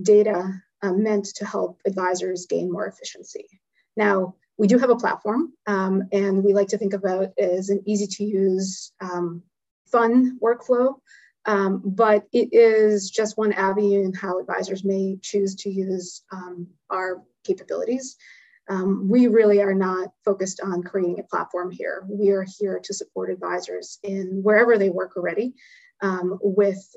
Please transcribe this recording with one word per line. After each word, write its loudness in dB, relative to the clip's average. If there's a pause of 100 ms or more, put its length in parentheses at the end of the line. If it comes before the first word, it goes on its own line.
data, 4 (300)
uh, 0
meant 0 (120)
to -8
help -6
advisors -4
gain -4
more -6
efficiency. -16 (500)
Now, 0 (240)
we 6
do 6
have 2
a 6
platform, -2 (140)
um, 0
and 0
we 6
like 2
to -4
think -4
about -2
it -8
as 0
an -2
easy -2
to -8
use, -2 (100)
um, -6 (480)
fun 4
workflow, 0 (500)
um, 0
but 2
it 2
is 6
just -2
one 2
avenue 2
in -2
how -6
advisors -6
may -2
choose -2
to -8
use, -6
um, -14 (220)
our -6 (220)
capabilities. -4 (500)
Um, -2
we 6
really 6
are 2
not -2 (160)
focused -2
on -4
creating -4
a -10
platform -6
here. -10
We 2
are 0 (140)
here -4
to -10
support -8
advisors -8
in -6
wherever 6
they 2
work -6
already, -4 (480)
um, -2
with 0 (140)